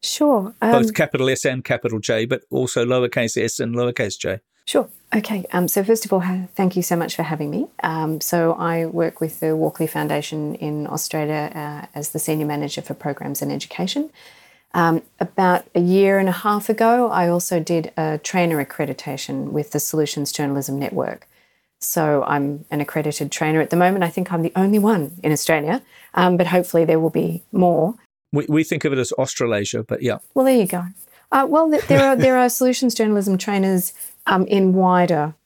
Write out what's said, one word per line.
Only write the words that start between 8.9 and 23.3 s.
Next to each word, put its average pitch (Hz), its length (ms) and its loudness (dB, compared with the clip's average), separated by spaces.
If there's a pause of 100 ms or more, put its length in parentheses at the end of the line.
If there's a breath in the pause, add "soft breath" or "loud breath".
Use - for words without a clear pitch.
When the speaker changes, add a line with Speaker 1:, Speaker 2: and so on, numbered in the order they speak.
Speaker 1:
with 160 180 -6
the 160 160 0
Walkley 156 320 -2
Foundation 151 680 -4
in 151 320 -6
Australia, 151 680 -4
uh, 147 300 -12 (120)
as 147 120 -8
the 156 100 -8
Senior 156 260 -2
Manager 147 360 -4
for 143 120 -10
Programs 143 480 -8
and 143 80 -4
Education. 185 600 -6 (640 soft breath)
Um, 165 300 0 (180)
about 180 520 0
a - 60 0
year 196 400 4
and 190 80 2
a 180 60 2
half 208 340 -2
ago, 233 400 2
I 180 220 2
also 175 320 0
did 165 340 -2
a 156 220 -2
trainer 170 460 0
accreditation 139 880 -8
with 147 200 -4
the 151 80 -2
Solutions 147 540 -2
Journalism 139 440 -4
Network. - 520 -6 (500)
So 151 480 0
I'm 143 420 -2
an 147 120 -2
accredited 151 500 -4